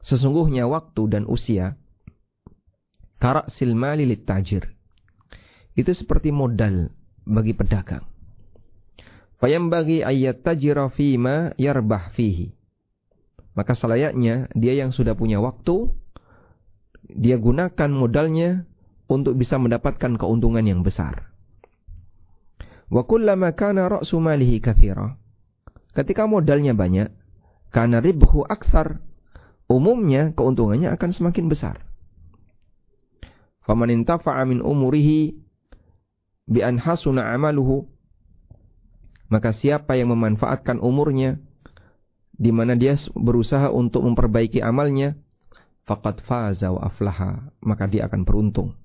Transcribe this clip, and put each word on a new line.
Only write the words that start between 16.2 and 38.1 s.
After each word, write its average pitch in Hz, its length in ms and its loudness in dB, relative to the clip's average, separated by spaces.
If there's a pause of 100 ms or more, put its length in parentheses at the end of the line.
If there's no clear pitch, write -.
dia 120 320 -2
gunakan 147 560 0
modalnya 160 720 0 (480)
untuk 135 240 0
bisa 127 240 0
mendapatkan 120 560 -2
keuntungan 113 480 2
yang 92 160 2
besar. 87 480 -4 (1600)
Wa 120 160 2
kullama 196 480 2
kana 190 480 0
ra'su - 160 -4
malihi 139 480 2
katsira. 104 560 4 (720)
Ketika 190 320 -2
modalnya 147 480 2
banyak, 98 400 0 (560)
kana 117 320 2
ribhu 147 480 4
aktsar, - 560 0 (640)
umumnya 156 640 2
keuntungannya 127 640 0
akan 175 160 -2
semakin 170 400 -2
besar. - 320 -8 (1800)
Faman 117 240 0
intafa'a 131 560 -2
min 123 160 -2
umurihi 147 720 0 (1120)
bi 110 160 0
an 120 160 -2
hasuna 131 560 -2
amaluhu, 139 480 0 (1400)